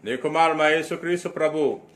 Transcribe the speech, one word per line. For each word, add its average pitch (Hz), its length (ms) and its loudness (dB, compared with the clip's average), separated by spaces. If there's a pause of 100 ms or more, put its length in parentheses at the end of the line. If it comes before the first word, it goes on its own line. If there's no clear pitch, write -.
నీ 120 120 -4
కుమారుడు 156 460 2
యేసుక్రీస్తు 165 640 0
ప్రభు 151 520 0 (160)